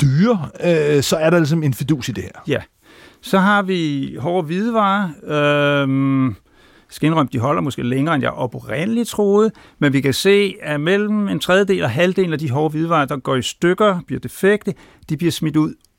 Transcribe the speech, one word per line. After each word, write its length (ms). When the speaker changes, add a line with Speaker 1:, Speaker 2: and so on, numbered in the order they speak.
Speaker 1:
dyre, 480
øh, 380
så 140
er 140
der 80
ligesom 240
en 120
fidus 340
i 40
det 120
her. 220
Speaker 2:
Ja. 120
Så 140
har 240
vi 560
hårde 280
hvidevarer. 640
Øhm, 440
jeg 80
skal 160
indrømme, 260
de 60
holder 240
måske 200
længere, 320
end 100
jeg 60
oprindeligt 800
troede, 420
men 140
vi 80
kan 140
se, 480
at 180
mellem 480
en 120
tredjedel 420
og 80
halvdelen 420
af 60
de 120
hårde 220
hvidevarer, 320
der 120
går 200
i 60
stykker, 640
bliver 140
defekte, 540
de 80
bliver 140
smidt 260
ud, 180